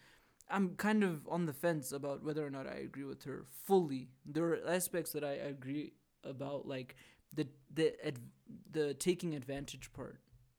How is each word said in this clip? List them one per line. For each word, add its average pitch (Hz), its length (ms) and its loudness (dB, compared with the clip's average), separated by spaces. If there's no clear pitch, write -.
I'm 190 260 2
kind 214 280 6
of 165 260 0
on 175 160 2
the 147 80 0
fence 160 380 2
about 139 320 -2
whether 151 220 0
or 143 40 -4
not 135 180 -6
I 135 100 -6
agree 135 260 -8
with 135 200 -8
her - 220 -8
fully. 156 440 4
There 151 200 0
are 160 220 4
aspects 175 440 2
that 147 120 -4
I 143 100 0
agree 139 600 -4
about, 139 440 -6
like 131 280 -6
the, 147 120 2
the 156 200 6
ad-, 143 140 -2
the 147 240 2
taking 175 400 2
advantage 139 580 -6
part. - 260 -10